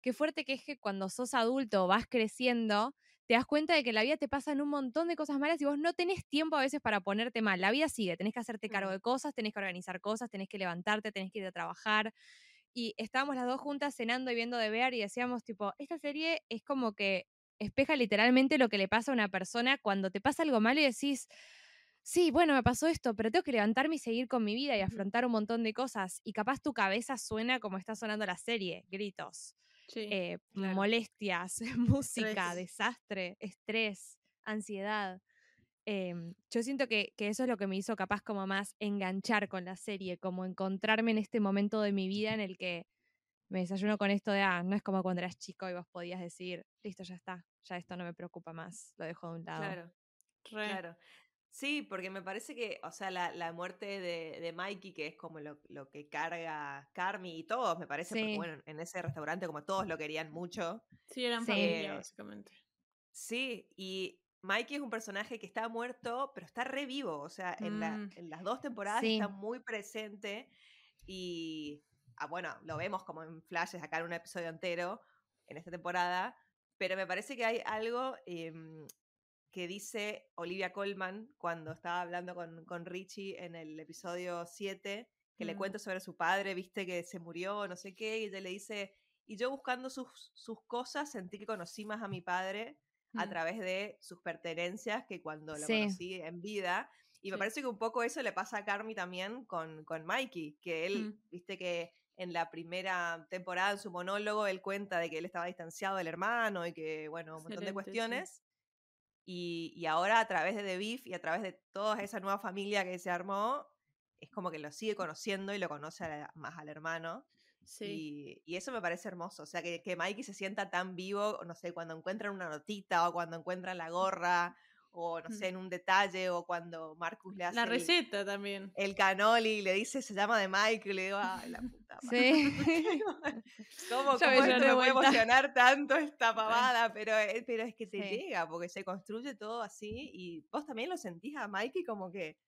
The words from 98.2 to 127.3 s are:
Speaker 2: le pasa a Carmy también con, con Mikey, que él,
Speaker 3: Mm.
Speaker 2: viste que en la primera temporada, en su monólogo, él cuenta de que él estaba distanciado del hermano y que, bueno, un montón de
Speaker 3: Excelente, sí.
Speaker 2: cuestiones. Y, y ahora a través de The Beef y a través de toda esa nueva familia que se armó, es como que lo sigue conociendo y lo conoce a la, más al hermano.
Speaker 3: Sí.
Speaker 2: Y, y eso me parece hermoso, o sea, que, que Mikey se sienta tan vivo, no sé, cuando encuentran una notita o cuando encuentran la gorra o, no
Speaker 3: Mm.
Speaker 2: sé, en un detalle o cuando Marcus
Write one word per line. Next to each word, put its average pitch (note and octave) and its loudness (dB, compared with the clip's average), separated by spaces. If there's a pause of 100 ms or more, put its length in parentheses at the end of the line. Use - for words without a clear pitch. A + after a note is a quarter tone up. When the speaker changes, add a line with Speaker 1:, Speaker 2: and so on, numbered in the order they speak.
Speaker 2:
le A3 -2
pasa G#3 -4
a G3+ -6
Carmy G#3+ -4
también F#3+ -6
con, D#3+ -8
con D#3+ -8
Mikey, F3+ -4
que E3 -2
él, G#3+ -2
Speaker 3:
Mm. G#3 -16 (120)
Speaker 2:
viste F3 -12
que F3 -4 (220)
en F3+ -8
la E3 -2
primera E3+ -4
temporada, F#3 0
en G3+ -4
su G3+ -10
monólogo, G#3 -2
él F#3+ -2
cuenta G3 -2
de E3+ 0
que D#3+ -4
él D#3+ -4
estaba F3 -4
distanciado F3+ -4
del F3+ -2
hermano G3 0
y E3+ -4
que, D#3 -6
bueno, D#3+ -10
un D#3 -16
montón G3+ -8
de F#3+ -4
Speaker 3:
Excelente, G3 -6
sí. A#3 -2
Speaker 2:
cuestiones. - -18 (840)
Y, F3 -6
y D#3+ -4
ahora F#3 6
a A3 2
través F#3 2
de G3+ -4
The F#3 -2
Beef A3 -4
y F3+ -10
a F3 -8
través E3 0
de F#3+ -6 (200)
toda G3+ 0
esa G3+ -6
nueva G3 0
familia G3 0
que F3+ -4
se F3+ -4
armó, G3+ 0 (540)
es - -20
como F3+ -6
que E3 -10
lo D3 -10
sigue G#3+ -2
conociendo G3 -4
y G#3 -2
lo F3+ -2
conoce D3 -8
a E3 -4
la, D3+ -8
más D#3 -10
al D3+ -14
hermano. E3 -6 (380)
Speaker 3:
Sí. F3+ -8
Speaker 2:
Y, D3 -12
y E3+ -6
eso A3 -6
me A#3+ -4
parece F3 -2
hermoso, F3 -10
o - -16
sea, F3 -6
que, E3+ -6
que F3+ -4
Mikey G3 -2
se G3+ -12
sienta G3 -4
tan F#3 -2
vivo, G3+ -2
no E3+ -12
sé, F3 -8
cuando E3 -8
encuentran G3+ -4
una F#3 -6
notita F3 0
o F3 0
cuando E3+ -2
encuentran F3+ -4
la E3 -6
gorra F3 2 (340)
o, E3+ -4
no D#3+ -12
Speaker 3:
Mm. - -8
Speaker 2:
sé, G#3 -2
en F#3 -2
un F#3 -8
detalle F#3 4
o F3 -2
cuando E3 -6
Marcus E3+ -6